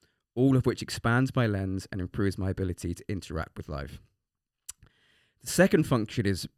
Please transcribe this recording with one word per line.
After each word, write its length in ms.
all 240
of 80
which 160
expands 540
my 100
lens 460
and 100
improves 360
my 120
ability 460
to 120
interact 500
with 120
life. 300
The 80
second 360
function 400
is 220